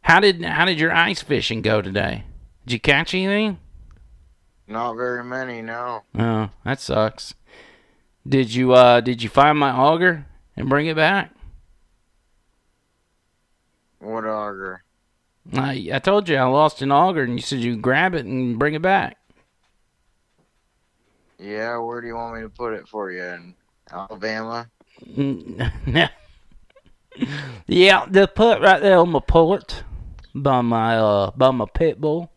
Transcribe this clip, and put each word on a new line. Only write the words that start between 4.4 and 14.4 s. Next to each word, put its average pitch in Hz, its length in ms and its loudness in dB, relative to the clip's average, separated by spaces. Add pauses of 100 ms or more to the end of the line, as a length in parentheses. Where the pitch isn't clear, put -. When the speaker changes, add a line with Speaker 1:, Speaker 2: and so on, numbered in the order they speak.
Speaker 2:
Not 113 280 -6
very 123 300 -6
many, 123 360 -10
no. 117 420 -10 (160)
Speaker 1:
Oh, 110 320 0 (140)
that 135 160 -6
sucks. - 540 -4 (920)
Did 131 280 0
you, 127 180 2
uh, 123 280 8
did 117 220 -6
you 113 60 -6
find 151 300 4
my 139 120 2
auger 156 540 2 (320)
and - 120 -6
bring 147 180 0
it 160 100 -4
back? 180 360 0 (2750)
Speaker 2:
What 110 260 -10
auger? 101 580 -8 (680)